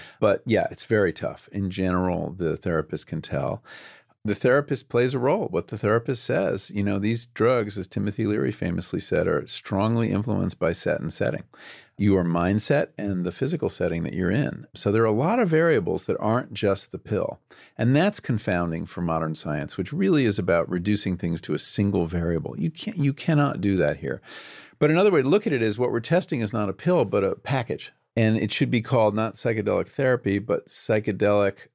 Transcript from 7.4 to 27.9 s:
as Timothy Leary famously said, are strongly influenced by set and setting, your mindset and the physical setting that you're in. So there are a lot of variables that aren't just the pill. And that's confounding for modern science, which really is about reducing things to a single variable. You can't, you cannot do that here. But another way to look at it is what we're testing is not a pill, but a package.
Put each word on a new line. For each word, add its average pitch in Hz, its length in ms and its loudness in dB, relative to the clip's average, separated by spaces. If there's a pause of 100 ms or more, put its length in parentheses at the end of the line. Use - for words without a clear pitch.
as 90 80 -6
Timothy 104 400 -4
Leary 110 260 0
famously 87 480 -4
said, 85 260 0
are 78 200 0
strongly 110 640 0
influenced 98 480 -2
by 82 140 0
set - 280 -2
and - 120 -6
setting, - 320 -4 (520)
your 98 280 4
mindset 92 640 2 (100)
and 95 260 -4
the 87 60 -2
physical 135 380 -2
setting 85 340 -2
that 78 120 -6
you're 90 180 0
in. - 420 -2
So - 160 -2
there 110 120 4
are 113 40 4
a 110 60 4
lot 156 260 2
of 226 100 2
variables 139 580 2
that - 120 0
aren't 113 340 0
just 98 380 0
the - 80 -10
pill. - 400 -4 (400)
And 120 160 2
that's 185 240 2
confounding 87 640 -2
for - 160 -10
modern 80 360 0
science, 76 400 -6
which - 160 -4
really 170 320 2
is 107 160 2
about 85 280 2
reducing 90 480 0
things 82 260 -2
to - 120 -4
a 73 40 -2
single 98 480 0
variable. 82 520 -2
You 165 140 -2
can't, 214 240 -8
you 143 160 0
cannot 147 480 0
do 98 160 2
that 73 220 2
here. - 220 -6 (600)
But 151 100 4
another 190 220 4
way 156 100 6
to 127 60 2
look 202 180 4
at 185 60 0
it 123 100 2
is 104 160 2
what 123 140 0
we're 117 80 0
testing 165 400 0
is 107 120 -2
not 104 160 0
a 95 60 -4
pill, 170 300 2
but 101 180 2
a 92 140 2
package. - 560 -4 (240)